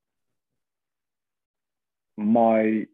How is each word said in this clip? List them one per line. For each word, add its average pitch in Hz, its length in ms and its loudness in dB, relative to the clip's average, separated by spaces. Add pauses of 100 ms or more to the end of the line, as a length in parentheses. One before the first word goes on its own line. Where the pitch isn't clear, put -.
(2250)
my 110 760 0